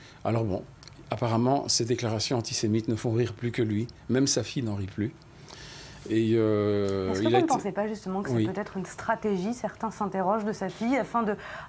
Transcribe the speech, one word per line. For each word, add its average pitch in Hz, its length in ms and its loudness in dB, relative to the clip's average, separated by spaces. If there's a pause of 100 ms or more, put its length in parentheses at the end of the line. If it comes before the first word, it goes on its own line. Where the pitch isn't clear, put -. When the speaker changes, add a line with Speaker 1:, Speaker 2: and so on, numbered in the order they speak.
(240)
Speaker 1:
Alors 113 200 2
bon, 98 180 -2 (480)
apparemment, 120 580 2
ces - 180 2
déclarations 117 500 0
antisémites 113 520 0
ne 113 80 2
font 117 160 0
rire 117 200 2
plus 117 200 -4
que 123 100 0
lui. 107 240 2 (240)
Même 131 160 6
sa 131 160 2
fille - 200 -4
n'en 104 120 -2
rit 98 120 -4
plus. 101 280 -2 (960)
Et, 113 240 4
euh, 104 800 2
Speaker 2:
Est-ce 95 80 2
que 107 60 2
Speaker 1:
il - 20 4
Speaker 2:
vous 117 80 6
Speaker 1:
a - 20 8
Speaker 2:
ne 196 60 6
Speaker 1:
été - 100 2
Speaker 2:
pensez 202 160 -2
pas 202 160 -2
justement 202 360 -4
que 165 80 -4
c'est 127 40 2
Speaker 1:
Oui. 107 120 4
Speaker 2:
peut-être 196 300 -4
une 185 100 -4
stratégie ? 214 680 -2
Certains - 380 -6
s'interrogent 196 520 0
de 214 80 -2
sa 196 160 -4
fille 233 280 0
afin 233 260 0
de, 208 140 0 (320)